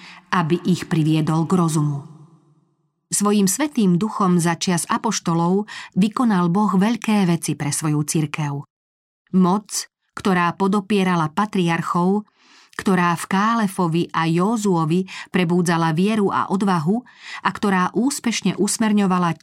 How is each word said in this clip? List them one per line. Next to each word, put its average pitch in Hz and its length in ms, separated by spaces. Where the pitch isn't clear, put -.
aby 170 380
ich 175 160
priviedol 156 640
k - 100
rozumu. 151 480
Svojím 202 400
Svätým 220 480
Duchom 185 400
za 170 160
čias 170 320
apoštolov 190 800
vykonal 214 480
Boh 190 240
veľké 208 560
veci 165 320
pre 139 80
svoju 151 400
cirkev. 147 560
Moc, 185 320
ktorá 175 400
podopierala 190 720
patriarchov, 180 960
ktorá 180 480
v - 80
Kálefovi 190 760
a 165 160
Józuovi 180 720
prebúdzala 170 640
vieru 196 400
a 123 160
odvahu 190 560
a 196 80
ktorá 190 400
úspešne 233 640
usmerňovala 196 880